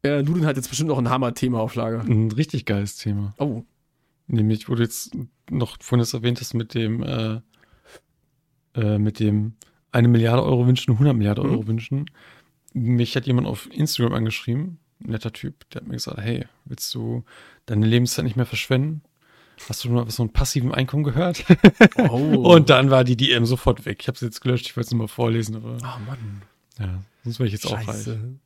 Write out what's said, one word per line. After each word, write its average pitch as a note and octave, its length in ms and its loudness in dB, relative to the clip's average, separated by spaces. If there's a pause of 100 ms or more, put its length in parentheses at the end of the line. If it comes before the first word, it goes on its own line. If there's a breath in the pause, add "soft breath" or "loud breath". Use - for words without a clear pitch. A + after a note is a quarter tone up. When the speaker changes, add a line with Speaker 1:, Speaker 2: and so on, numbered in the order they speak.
Speaker 1:
Äh, C#3+ 180 0
Ludin D#3 240 0
hat C#3+ 120 0
jetzt B2+ 120 -8
bestimmt D3+ 200 -4
noch C3+ 80 0
ein A#2+ 120 0
Hammer-Thema B2+ 500 -2
auf A2 160 -4
Lager. A#2 260 -4
Speaker 2:
Ein A2 300 2
richtig C3 340 -4
geiles G2+ 320 -4
Thema. G2+ 400 -6
Speaker 1:
Oh. A#2+ 260 -6 (640)
Speaker 2:
Nämlich, A2 420 0
wo B2+ 60 -2
du A#2 80 0
jetzt - 280 -8 (380)
noch - 320 -4
vorhin B2 180 0
das A#2 140 -2
erwähnt A#2+ 280 -2
hast - 120 -12
mit A2+ 200 -6
dem, A2+ 300 -4
äh, A2+ 360 -4 (1400 soft breath)
äh, G#2+ 240 0
mit G#2+ 200 -2
dem G#2+ 340 0 (380 soft breath)
eine A#2+ 180 4
Milliarde A#2 340 4
Euro B2 240 2
wünschen, B2+ 320 2
hundert C#3 160 4
Milliarden G#2 300 0
Euro A#2 180 0
Speaker 1:
Mhm. G#2 40 -6
Speaker 2:
wünschen. A#2 380 -4 (680 soft breath)
Mich A#2+ 420 0
hat B2+ 100 -4
jemand B2 220 0
auf - 240 -8
Instagram A#2+ 420 -2
angeschrieben, A#2+ 640 -4 (260)
ein - 80 -8
netter A2+ 200 -6
Typ, - 400 -14
der - 100 -14
hat - 60 -18
mir B2+ 80 -10
gesagt, - 240 -10
„Hey, A#2 260 -6 (200)
willst - 280 -12
du A#2 300 -6 (420 loud breath)
deine A2 220 2
Lebenszeit A#2+ 380 2
nicht A2+ 100 -4
mehr B2 100 0
verschwenden? C#3 560 -4 (680 soft breath)
Hast - 160 -8
du B2 40 -6
schon A#2+ 80 0
mal A#2+ 100 0
was A2 120 -8
von A2+ 140 0
passivem C3 420 0
Einkommen C3 300 -2
gehört?“ D#3 440 -2
<laughs> F#3+ 640 8
Speaker 1:
Oh. C3+ 420 6
Speaker 2:
Und D#3+ 160 10
dann C3+ 220 6
war C3 120 6
die B2 140 2
D C3 140 2
M A#2 160 2
sofort B2+ 380 0
weg. G#2 160 -6
Ich - 60 -6
hab B2+ 100 -6
sie B2 80 -8
jetzt - 160 -10
gelöscht, B2 260 -2
ich - 100 -12
wollte A#2+ 100 -6
es - 40 -8
nur A#2+ 120 -2
mal G#2+ 40 -6
vorlesen, A2+ 480 -2
aber A2+ 260 -12
Speaker 1:
Oh B2 240 -12
Mann. G#2+ 380 -12 (340)
Speaker 2:
ja, F#2 240 -6 (220)
sonst A#2 160 -8
wäre B2 80 0
ich G2 60 -2
jetzt G#2 120 -8
auch - 120 -6
reich. A2 80 -8
Speaker 1:
Scheiße. A2 340 -8 (260)